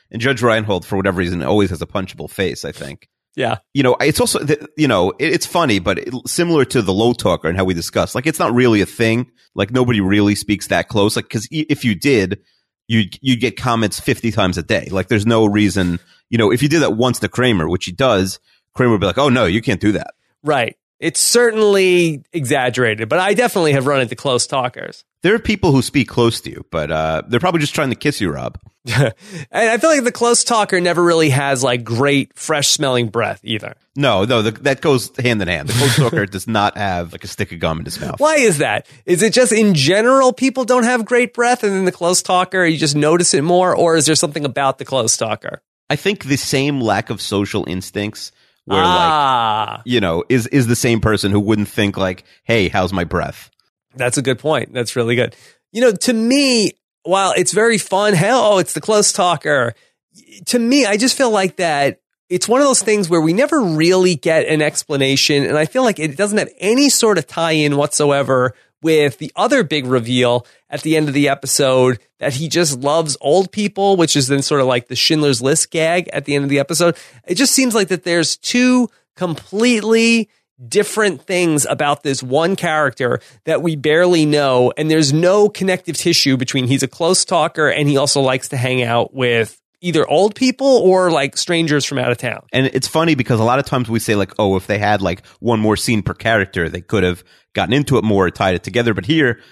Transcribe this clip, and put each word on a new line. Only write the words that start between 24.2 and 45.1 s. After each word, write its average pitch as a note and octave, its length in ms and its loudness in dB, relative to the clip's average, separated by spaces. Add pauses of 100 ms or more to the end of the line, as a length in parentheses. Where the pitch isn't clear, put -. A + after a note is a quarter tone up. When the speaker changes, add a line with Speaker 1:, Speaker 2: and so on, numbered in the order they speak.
Speaker 2:
talkers. - 580 -8 (180)
Speaker 1:
There F#3+ 120 2
are A#3 40 0
people G3 340 0
who C3 100 4
speak C3 260 -2
close A#2 340 0
to - 80 -12
you, - 200 -16
but, D#2 200 -4
uh, D#2+ 380 -2
they're A#2+ 120 0
probably E3+ 200 0
just D3 140 -4
trying C#3+ 160 -2
to A2 60 -4
kiss - 240 -4
you, F#2+ 100 -2
Rob. B1+ 280 -10 (280)
Speaker 2:
<laughs> A#2 100 -4 (540)
And A3 200 0
I A#3 80 0
feel D#4+ 120 2
like C#4+ 140 2
the A#3+ 80 0
close A#3+ 320 0
talker G3+ 360 0
never F3 220 0
really E3 280 4
has, C#3 340 0
like, B2 200 0
great, C3 540 0
fresh-smelling C#3 680 0
breath G#2 340 -4
either. A2 320 -8 (220)
Speaker 1:
No, A#2 280 2
no, A#2 180 0
the, A2 100 0 (100)
that C#3 180 -2
goes C#3 360 0
hand A#2 260 0
in - 60 -4
hand. D2+ 200 -4
The - 60 -6
close B2+ 220 2
talker A2+ 300 0
Speaker 2:
<laughs> - 0 -
Speaker 1:
does F#2+ 200 -10
not G#2 300 0
have, F2+ 360 -4
like, E2 120 -16
a G#2 40 -14
stick - 240 -8
of F2 60 -14
gum E2 220 -2
in E2 40 -10
his - 160 -12
mouth. - 200 -10
Speaker 2:
Why D#4 160 2
is G#3+ 220 2
that? A2+ 280 -2 (180)
Is F3+ 180 0
it A3 100 2
just A#3+ 200 2
in G#3+ 220 4
general A3+ 580 4
people C4 320 -2
don't B3 200 2
have A#3+ 200 0
great A#3+ 300 0
breath, A#3+ 300 0
and G3+ 80 0
then F#3+ 120 -2
the F3+ 80 0
close F3 300 -2
talker, F3+ 420 0
you D#3+ 140 2
just D3 180 -2
notice D#3+ 380 2
it D3 80 2
more, F3+ 320 4
or E3 220 2
is C#3+ 100 2
there D#3 80 2
something D3+ 300 -2
about C3+ 340 -2
the C#3 60 -12
close B2+ 320 -2